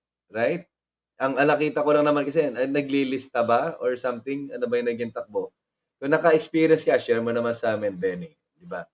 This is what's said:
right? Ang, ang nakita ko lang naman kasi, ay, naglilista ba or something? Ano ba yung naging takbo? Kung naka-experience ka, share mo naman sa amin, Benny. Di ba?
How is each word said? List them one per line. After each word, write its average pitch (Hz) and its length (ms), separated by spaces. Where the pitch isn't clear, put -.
right? 127 400
Ang, 135 160
ang 139 160
nakita 151 320
ko 147 160
lang 147 80
naman 147 160
kasi, 143 240
ay, 127 240
naglilista 135 720
ba 120 400
or 123 160
something? 131 560
Ano 123 160
ba 120 80
yung 120 80
naging 117 240
takbo? 107 400
Kung 139 160
naka-experience 160 720
ka, 135 160
share 117 240
mo 117 80
naman 117 240
sa 110 160
amin, 104 240
Benny. 90 320
Di 87 160
ba? 87 240